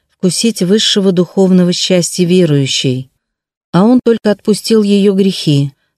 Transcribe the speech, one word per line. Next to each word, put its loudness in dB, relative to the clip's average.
вкусить -4
высшего 0
духовного 0
счастья -2
верующей. 0
А 2
он 2
только 0
отпустил 0
её 2
грехи, 0